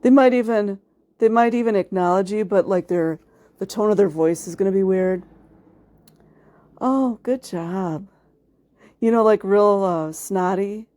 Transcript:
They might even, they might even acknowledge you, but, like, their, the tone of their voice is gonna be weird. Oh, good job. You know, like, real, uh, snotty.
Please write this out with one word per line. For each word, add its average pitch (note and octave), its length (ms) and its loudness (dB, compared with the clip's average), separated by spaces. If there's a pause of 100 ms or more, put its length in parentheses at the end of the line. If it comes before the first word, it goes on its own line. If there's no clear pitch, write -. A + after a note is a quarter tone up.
They C4 100 2
might C4 220 6
even, G#3+ 480 -2 (380)
they A3+ 100 2
might A#3 260 2
even A#3 220 0
acknowledge F#3 560 0
you, G#3+ 120 -4
but, F#3 220 0
like, F3+ 220 -2
their, D#3+ 320 -2 (380)
the - 80 -8
tone G#3+ 240 -2
of G#3+ 60 2
their G3 120 2
voice D#3+ 400 -2
is E3+ 80 -14
gonna F#3+ 160 -2
be G3 100 0
weird. F#3 400 0 (1600)
Oh, C4 420 -2
good B3+ 220 -4
job. F3 640 -6 (920)
You A3+ 120 0
know, A#3 120 2
like, G#3+ 220 2
real, G3+ 400 2
uh, D#3+ 280 -2
snotty. G3 840 -4